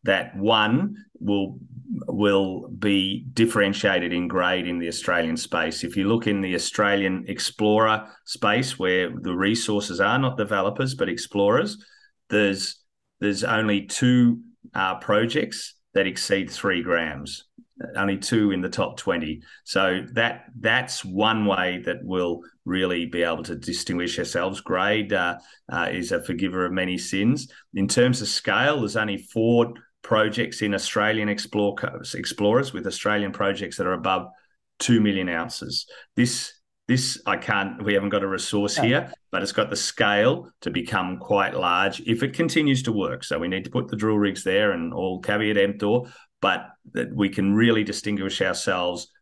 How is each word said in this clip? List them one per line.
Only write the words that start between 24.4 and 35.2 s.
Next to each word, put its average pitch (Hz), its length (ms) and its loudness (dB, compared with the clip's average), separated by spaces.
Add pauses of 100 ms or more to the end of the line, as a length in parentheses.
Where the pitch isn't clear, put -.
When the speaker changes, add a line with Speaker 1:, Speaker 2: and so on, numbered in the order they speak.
Speaker 1:
Grade, 101 500 0
uh, 87 240 0 (340)
uh, 85 220 -2
is 82 200 -4
a 85 100 0
forgiver 92 420 -2
of 90 80 -2
many 92 240 -2
sins. 113 560 0 (220)
In 98 120 2
terms 127 360 2
of 98 60 -4
scale, 131 500 0
there's 107 180 -4
only 104 220 -2
four 117 560 2 (280)
projects 107 600 0
in 104 120 0
Australian 104 540 0
explore 104 460 0
co-, - 260 -6 (140)
explorers 117 580 2
with - 140 -6
Australian 101 460 -2
projects 98 440 -4
that 92 100 -2
are 92 60 0
above 92 360 -2 (500)
two 117 220 4
million 98 280 2